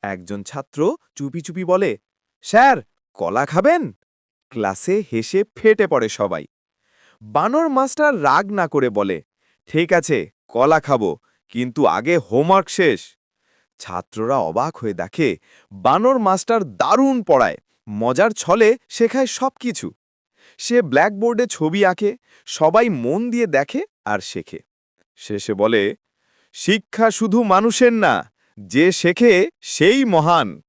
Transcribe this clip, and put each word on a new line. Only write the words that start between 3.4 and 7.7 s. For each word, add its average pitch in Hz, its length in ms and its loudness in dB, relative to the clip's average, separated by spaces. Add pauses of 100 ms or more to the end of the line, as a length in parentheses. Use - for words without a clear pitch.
খাবেন?" 196 480 0 (560)
ক্লাসে 113 540 -2 (100)
হেসে 120 300 -2 (120)
ফেটে 214 320 2
পড়ে 120 220 0
সবাই। 87 360 -4 (760)
বানর 208 480 0
মাস্টার 269 540 0